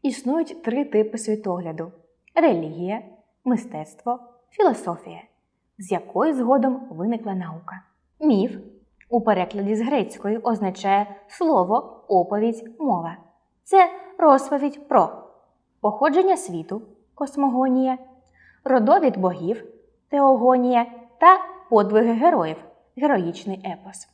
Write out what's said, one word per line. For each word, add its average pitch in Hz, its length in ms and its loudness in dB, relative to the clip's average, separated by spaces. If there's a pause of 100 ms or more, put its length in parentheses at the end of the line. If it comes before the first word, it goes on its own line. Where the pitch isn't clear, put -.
Існують 277 600 -4
три 247 220 -4
типи 220 340 -2
світогляду: 180 720 -6 (420)
релігія, 180 680 0 (420)
мистецтво, 240 760 -4 (320)
філософія, 233 720 -2 (560)
з 196 140 -8
якої 202 400 -2
згодом 254 480 0 (100)
виникла 208 440 -6
наука. 175 480 -10 (380)
Міф 233 360 0 (540)
у 233 100 2
перекладі 202 540 -2
з 220 60 -2
грецької 226 580 -4
означає 202 680 -2 (220)
слово, 220 800 0
оповідь, 208 600 0 (100)
мова. 175 360 -4 (480)
Це 370 260 6 (280)
розповідь 285 680 2
про 202 200 4 (720)
походження 320 560 2
світу, 175 460 -10 (320)
космогонія, 262 840 -2 (680)
родовід 262 540 4
богів, 180 460 -4 (440)
теогонія 254 760 4 (340)
та 370 180 8 (320)
подвиги 214 420 4
героїв, 226 440 2 (400)
героїчний 190 680 -2
епос. 190 500 -14